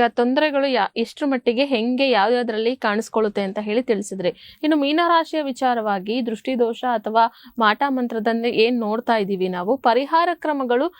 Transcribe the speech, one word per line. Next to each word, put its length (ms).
ತೊಂದರೆಗಳು 600
ಯಾ-, 300
ಎಷ್ಟ್ರ 300
ಮಟ್ಟಿಗೆ 380
ಹೆಂಗೆ 440
ಯಾವ್ಯಾವ್ದ್ರಲ್ಲಿ 680
ಕಾಣಿಸ್ಕೊಳ್ಳುತ್ತೆ 640
ಅಂತ 200
ಹೇಳಿ 220
ತಿಳಿಸಿದ್ರಿ. 800
ಇನ್ನು 140
ಮೀನರಾಶಿಯ 640
ವಿಚಾರವಾಗಿ 840
ದೃಷ್ಟಿದೋಷ 640
ಅಥವಾ 300
ಮಾಟ 280
ಮಂತ್ರದಲ್ಲಿ 640
ಏನ್ 300
ನೋಡ್ತಾ 380
ಇದೀವಿ 320
ನಾವು, 280
ಪರಿಹಾರ 560
ಕ್ರಮಗಳು 680